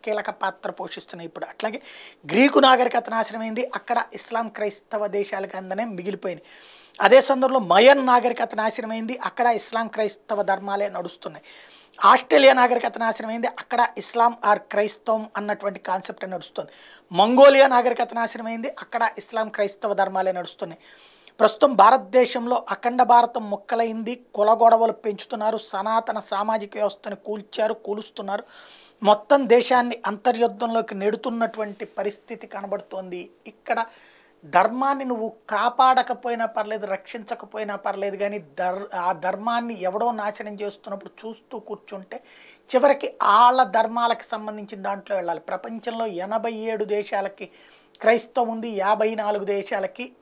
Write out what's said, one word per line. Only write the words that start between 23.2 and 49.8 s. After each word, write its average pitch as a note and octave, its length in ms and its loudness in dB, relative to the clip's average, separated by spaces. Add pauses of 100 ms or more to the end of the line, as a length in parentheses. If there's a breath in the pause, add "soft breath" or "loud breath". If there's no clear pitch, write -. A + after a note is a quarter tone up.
మొక్కలైంది. A3+ 640 -4 (200)
కుల G#3 160 2 (120)
గొడవలు A3+ 420 4
పెంచుతున్నారు, G#3+ 540 -4 (120)
సనాతన A3 480 -2 (140)
సామాజిక G#3 420 -4
వ్యవస్థను G3+ 420 -6
కూల్చారు, G#3+ 580 -6 (120)
కూలుస్తున్నారు. G#3 580 -8 (580 loud breath)
మొత్తం A3 460 4
దేశాన్ని A#3+ 580 4
అంతర్యుద్ధంలోకి A3+ 880 -2
నెడుతున్నటువంటి A3 880 -4
పరిస్థితి G3+ 640 -10
కనబడుతోంది. G3 760 -10 (240)
ఇక్కడ A3+ 380 -6 (600 soft breath)
ధర్మాన్ని B3+ 600 0
నువ్వు A3+ 240 -6 (220)
కాపాడకపోయినా A#3+ 960 0 (100)
పర్లేదు, G#3 300 -6
రక్షించకపోయినా G#3 880 -10 (100)
పర్లేదు, G3 320 -4
కానీ G3+ 220 -4 (200)
ధర్-, F#3 320 -4 (160)
ఆ F#3 60 0
ధర్మాన్ని A3 600 -4 (140)
ఎవడో A3 200 -2 (100)
నాశనం G#3 420 -8
చేస్తున్నప్పుడు G3 500 -10 (120)
చూస్తూ A3 360 -14 (100)
కూర్చుంటే G3+ 480 -14 (540 loud breath)
చివరికి C#4 380 4 (140)
వాళ్ళ B3 400 6 (160)
ధర్మాలకు A3+ 540 0
సంబంధించిన G#3+ 560 -10
దాంట్లో G3 280 -6
వెళ్ళాలి. E3+ 240 -4
ప్రపంచంలో A3+ 640 -8 (200)
ఎనభై A3 260 -4
ఏడు A3 320 -6
దేశాలకి G#3 640 -6 (540 soft breath)
క్రైస్తవం A#3 520 0
ఉంది, A3+ 160 -8 (140)
యాభై G#3+ 260 2 (120)
నాలుగు G#3 220 -4 (120)
దేశాలకి G3 500 -6 (160)